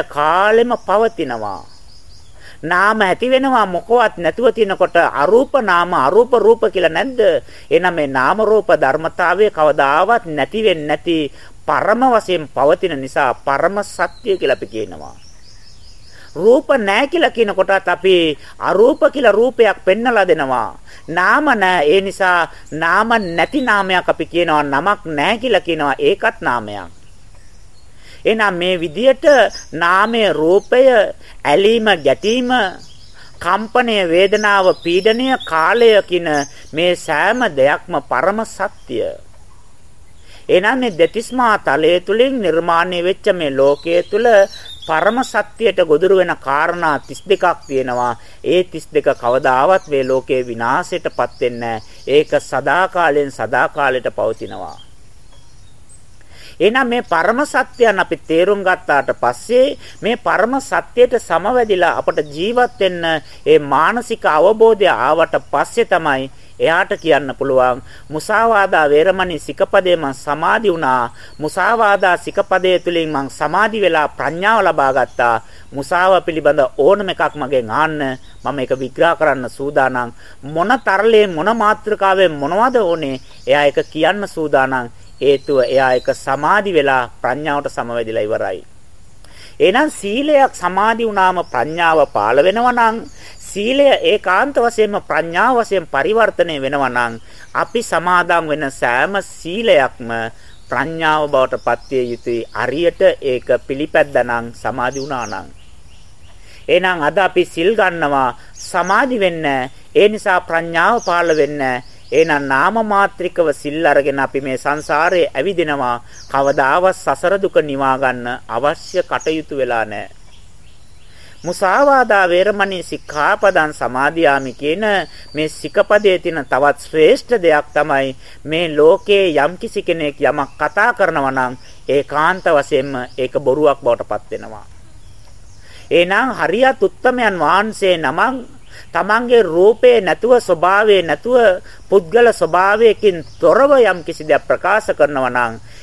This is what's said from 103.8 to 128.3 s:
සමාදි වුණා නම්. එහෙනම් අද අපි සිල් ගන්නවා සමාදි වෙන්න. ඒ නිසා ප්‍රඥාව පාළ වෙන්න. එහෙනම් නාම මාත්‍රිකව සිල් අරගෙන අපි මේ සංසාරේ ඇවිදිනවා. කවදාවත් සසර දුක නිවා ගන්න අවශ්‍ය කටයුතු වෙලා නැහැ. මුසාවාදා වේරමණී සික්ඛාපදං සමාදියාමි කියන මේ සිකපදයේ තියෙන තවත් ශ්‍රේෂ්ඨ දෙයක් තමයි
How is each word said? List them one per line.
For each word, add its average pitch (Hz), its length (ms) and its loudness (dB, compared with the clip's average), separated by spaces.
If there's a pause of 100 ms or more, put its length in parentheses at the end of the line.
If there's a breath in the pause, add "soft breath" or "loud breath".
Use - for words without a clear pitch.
සමාදි 127 460 -6
වුණා 135 280 -8
නම්. 98 200 -12 (1200 loud breath)
එහෙනම් 175 360 2
අද 151 160 0
අපි 180 280 2
සිල් 165 280 -2
ගන්නවා 151 640 0 (240 loud breath)
සමාදි 214 580 -2
වෙන්න. 170 260 -2 (460 soft breath)
ඒ 185 160 6
නිසා 202 340 0
ප්‍රඥාව 170 600 0
පාළ 170 300 0
වෙන්න. 147 300 0 (460 soft breath)
එහෙනම් 151 380 2
නාම 139 360 2
මාත්‍රිකව 190 720 0
සිල් 147 340 -4
අරගෙන 139 340 2
අපි 135 220 -2
මේ 131 160 -6
සංසාරේ 156 720 0
ඇවිදිනවා. 143 720 -4 (240 loud breath)
කවදාවත් 139 720 0
සසර 160 420 -2
දුක 190 220 0
නිවා 135 380 -2
ගන්න 127 300 -4 (180)
අවශ්‍ය 143 580 -4
කටයුතු 151 540 -6
වෙලා 120 280 -2
නැහැ. 101 340 -12 (1200 soft breath)
මුසාවාදා 214 920 2
වේරමණී 190 560 0
සික්ඛාපදං 160 920 0
සමාදියාමි 139 800 0
කියන 156 300 -4 (460 loud breath)
මේ 151 200 -4
සිකපදයේ 202 680 0
තියෙන 165 260 -6
තවත් 139 340 0
ශ්‍රේෂ්ඨ 202 640 2
දෙයක් 156 280 2
තමයි 143 400 -2 (320 loud breath)